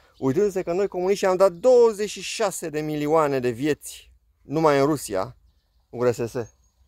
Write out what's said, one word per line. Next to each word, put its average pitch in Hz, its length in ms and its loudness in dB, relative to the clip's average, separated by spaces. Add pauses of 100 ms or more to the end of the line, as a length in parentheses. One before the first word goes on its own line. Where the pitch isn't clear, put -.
(180)
uitându-se 180 460 -2
că - 100 -6
noi, 196 140 -2
comuniștii, 190 400 -2
am 185 80 2
dat 190 160 4
douăzeci 220 580 4
și 196 120 -12
șase 180 480 -6
de 151 120 -4
milioane 147 580 0
de 123 100 -2
vieți 135 640 -6 (300)
numai 147 380 2
în 139 60 4
Rusia, 117 520 -4 (520)
U 120 140 -6
R 123 80 4
S 117 200 -4
S, - 20 -12 (540)